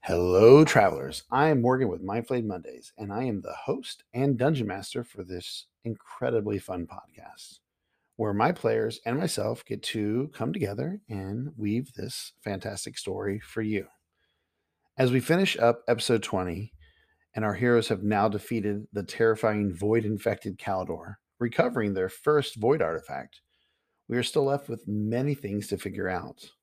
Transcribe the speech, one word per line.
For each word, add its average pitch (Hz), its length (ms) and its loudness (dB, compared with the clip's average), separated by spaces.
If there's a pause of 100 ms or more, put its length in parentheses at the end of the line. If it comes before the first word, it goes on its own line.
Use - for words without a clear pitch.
Hello, 92 580 10
travelers. 85 640 2
I 143 200 4
am 131 120 4
Morgan 131 240 2
with 87 160 -4
Mind 107 240 -6
Flayed 123 180 -2
Mondays, 85 540 -10
and 101 140 -8
I 110 100 -4
am 113 180 -2
the - 140 -12
host - 480 -8 (100)
and 135 240 0
dungeon 127 300 0
master 98 380 -8
for 104 180 -16
this 90 440 -12 (180)
incredibly 113 760 -4
fun 90 300 -8
podcast, - 720 -20 (560)
where 107 180 -2
my 113 160 4
players 113 560 0
and 117 100 -2
myself 120 480 -4
get 107 200 -8
to 113 500 -2
come 127 180 -4
together 147 560 -4
and 107 480 -8
weave 107 380 -4
this - 380 -12 (100)
fantastic 101 560 -10
story 98 400 -6
for - 240 -8
you. 107 240 -4 (1120)
As 127 140 2
we 131 80 4
finish 175 360 2
up 117 300 4
episode 113 380 0
twenty, 92 480 -4 (640)
and 110 80 -2
our 104 100 0
heroes 117 320 4
have 98 160 -2
now 104 260 2
defeated 104 640 -4
the 101 120 -6
terrifying 107 680 2
void-infected 104 840 -2
Caldor, 92 560 -6 (240)
recovering 117 560 0
their 95 140 -2
first - 480 0
void 117 260 2
artifact, 80 580 -6 (680)
we 120 80 -2
are 123 80 0
still 139 220 0
left 139 220 -2
with 117 200 -10
many 110 480 -2
things 101 320 -6
to 101 100 -4
figure 98 300 -6
out. - 420 -8 (120)